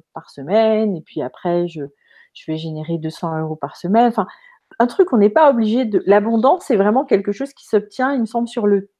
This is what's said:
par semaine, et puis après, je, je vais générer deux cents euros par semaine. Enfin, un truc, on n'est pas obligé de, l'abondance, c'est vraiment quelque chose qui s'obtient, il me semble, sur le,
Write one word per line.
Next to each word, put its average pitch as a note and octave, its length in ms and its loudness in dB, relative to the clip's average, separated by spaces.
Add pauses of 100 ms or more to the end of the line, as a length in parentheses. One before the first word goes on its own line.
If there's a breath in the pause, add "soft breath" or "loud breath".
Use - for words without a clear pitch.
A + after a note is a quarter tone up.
(140)
par - 180 -16
semaine, G#3+ 640 0
et D3+ 40 -12
puis - 200 -10
après, F3 480 -4
je, D#3+ 140 -10 (500 soft breath)
je - 180 -12
vais D#3+ 60 -4
générer D#3+ 400 -8
deux D#3 120 -8
cents D#3+ 300 -6
euros D#3 160 -6
par D3 220 -10
semaine. A3 300 2
Enfin, A3 200 -2 (500 loud breath)
un A#3+ 100 2
truc, F4 260 0
on A#3+ 40 2
n'est G#3 120 4
pas D4+ 200 4
obligé A#3 360 2
de, G#3 200 -2
l'abondance, A3+ 600 2
c'est B3 100 0
vraiment G#3+ 300 2
quelque G3+ 260 0
chose C4+ 220 -8
qui - 140 -20
s'obtient, A#3 460 -2
il C4+ 60 -2
me A3+ 60 -2
semble, A#3 240 -4
sur G#3 180 -2
le, G3 320 0